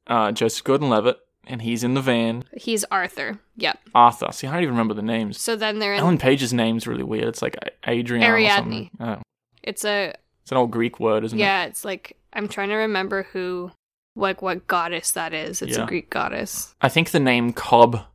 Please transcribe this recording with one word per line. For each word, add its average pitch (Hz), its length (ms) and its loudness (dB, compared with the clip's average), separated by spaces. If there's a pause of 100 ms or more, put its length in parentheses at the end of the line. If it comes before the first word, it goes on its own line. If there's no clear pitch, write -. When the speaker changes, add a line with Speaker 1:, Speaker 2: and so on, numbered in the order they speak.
Speaker 1:
uh, 110 240 2
Joseph 113 320 0
Gordon-Levitt, 127 540 4 (300)
and 120 160 -10
he's 117 200 -2
in 123 120 2
the 135 60 2
van. 117 420 0 (120)
Speaker 2:
He's 220 360 -2
Arthur. 190 480 -4 (180)
Yep. 160 220 -2 (160)
Speaker 1:
Arthur. 120 360 6
See, - 140 -10
I 135 80 -6
don't 175 100 -2
even 131 120 -2
remember 113 180 0
the 104 80 -6
names. 110 400 -4
Speaker 2:
So 226 140 -2
then 214 240 -4
they're 202 160 -2
in 202 40 0
Speaker 1:
Ellen 170 200 4
Page's 131 340 2
name's 113 320 0
really 120 160 -4
weird. 117 260 -2
It's 117 140 -6
like - 140 -2 (300)
A-, - 60 -4
Adriana 120 360 2
or 226 100 4
Speaker 2:
Ariadne. 202 580 2
Speaker 1:
something. 117 120 -8
Oh. 107 140 -6 (420)
Speaker 2:
It's - 200 -8
a 202 300 -2 (300)
Speaker 1:
It's - 80 -10
an 131 60 2
old 120 120 4
Greek 117 300 -2
word, 110 240 2
isn't 113 160 -4
it? - 20 2
Speaker 2:
Yeah, 196 240 2
it's - 180 -12
like, - 340 -10 (160)
I'm 208 140 -6
trying 202 220 -6
to 214 60 -2
remember 196 560 -2
who, 180 400 -8 (440)
like, 196 280 -2
what 180 240 -4
goddess 170 440 -2
that 160 220 -6
is. 160 300 -8
It's 120 140 -4
a 113 40 -2
Speaker 1:
Yeah. 117 60 -4
Speaker 2:
Greek - 240 -6
goddess. - 680 -6
Speaker 1:
I 131 80 2
think 165 220 2
the 170 80 2
name 120 340 2
Cobb 117 600 4